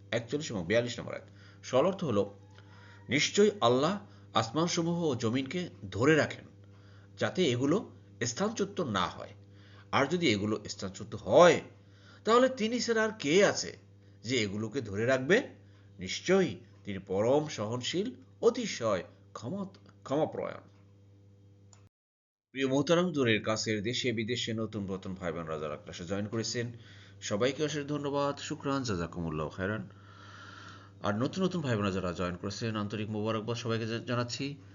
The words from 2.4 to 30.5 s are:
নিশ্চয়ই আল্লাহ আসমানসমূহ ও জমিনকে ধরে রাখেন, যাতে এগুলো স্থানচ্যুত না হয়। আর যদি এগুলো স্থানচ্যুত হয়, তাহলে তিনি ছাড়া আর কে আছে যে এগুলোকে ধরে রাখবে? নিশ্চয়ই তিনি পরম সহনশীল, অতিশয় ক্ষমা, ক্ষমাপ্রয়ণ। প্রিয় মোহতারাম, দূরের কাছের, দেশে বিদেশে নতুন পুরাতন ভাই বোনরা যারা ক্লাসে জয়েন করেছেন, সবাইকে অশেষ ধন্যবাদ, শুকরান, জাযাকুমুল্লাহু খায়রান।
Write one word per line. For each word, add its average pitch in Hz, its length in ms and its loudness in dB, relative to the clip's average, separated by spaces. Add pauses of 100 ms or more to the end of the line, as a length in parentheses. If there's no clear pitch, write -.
নিশ্চয়ই 170 420 4 (100)
আল্লাহ 139 400 4 (340)
আসমানসমূহ 170 720 2
ও 147 100 2
জমিনকে 131 540 -2 (220)
ধরে 131 260 6
রাখেন, 127 280 0 (760)
যাতে 120 260 2
এগুলো 143 460 2 (360)
স্থানচ্যুত 202 540 -2
না 101 260 0
হয়। - 280 -10 (580)
আর 127 140 4
যদি 170 220 0
এগুলো 104 400 0
স্থানচ্যুত - 460 -10
হয়, 143 460 8 (640)
তাহলে 240 240 6
তিনি 233 320 -2
ছাড়া 220 220 2
আর 220 160 0
কে 165 260 4
আছে 120 320 0 (460)
যে 123 140 -2
এগুলোকে 107 440 -2
ধরে 104 260 -2
রাখবে? 135 420 2 (500)
নিশ্চয়ই 143 580 0 (280)
তিনি 98 140 -6
পরম 113 500 2
সহনশীল, 123 640 -4 (320)
অতিশয় 127 600 0 (280)
ক্ষমা, 185 340 -8 (360)
ক্ষমাপ্রয়ণ। - 580 -2 (1900)
প্রিয় 135 160 0
মোহতারাম, 165 460 4
দূরের 117 300 4
কাছের, 110 400 0
দেশে 123 300 -2
বিদেশে 117 420 -2
নতুন 110 320 -4
পুরাতন 95 280 -6
ভাই 92 180 -4
বোনরা 78 260 -6
যারা 76 180 -6
ক্লাসে 82 280 -12
জয়েন 98 220 -4
করেছেন, 117 460 -4 (480)
সবাইকে 135 440 0
অশেষ 147 220 -4
ধন্যবাদ, 143 520 -2
শুকরান, 139 440 -4
জাযাকুমুল্লাহু 82 680 -4
খায়রান। 104 380 -4 (1120)